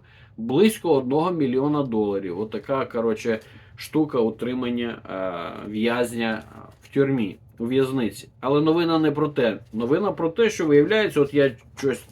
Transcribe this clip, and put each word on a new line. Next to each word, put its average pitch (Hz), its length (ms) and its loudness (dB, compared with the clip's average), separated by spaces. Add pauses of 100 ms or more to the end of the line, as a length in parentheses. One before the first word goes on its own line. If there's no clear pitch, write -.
(380)
близько 160 560 2
одного 139 380 0
мільйона 143 520 0
доларів. 101 560 -2
Отака, 110 460 -4
коротше, 113 540 -2 (360)
штука 151 440 -2
утримання, 120 800 -2 (120)
е, 87 600 -8
в'язня 117 720 -2 (380)
в - 120 -20
тюрмі, 135 440 0 (220)
у 117 60 -6
в'язниці. 131 640 -2 (100)
Але 143 220 0
новина 165 380 2
не 156 120 2
про 151 160 0
те. 120 320 0 (140)
Новина 147 380 0
про 165 180 -2
те, 220 200 2
що 190 160 -4
виявляється, 151 560 4
от 139 120 0
я 139 220 2 (220)
щось, 131 340 -2